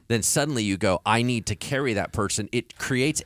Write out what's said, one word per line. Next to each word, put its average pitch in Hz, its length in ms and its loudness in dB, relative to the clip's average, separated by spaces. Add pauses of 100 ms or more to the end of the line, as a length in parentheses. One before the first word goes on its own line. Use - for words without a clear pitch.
then 117 160 2
suddenly 143 400 0
you 98 120 0
go, 92 300 2
"I 113 160 4
need 120 240 0
to 104 80 -4
carry 135 400 -2
that 92 180 -2
person." 104 380 -2
It - 280 -4
creates 135 480 0